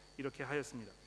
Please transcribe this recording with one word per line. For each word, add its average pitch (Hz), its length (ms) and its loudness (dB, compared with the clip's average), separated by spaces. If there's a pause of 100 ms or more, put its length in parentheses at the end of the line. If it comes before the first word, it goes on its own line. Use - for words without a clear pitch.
(180)
이렇게 135 260 0
하였습니다. 127 480 2 (160)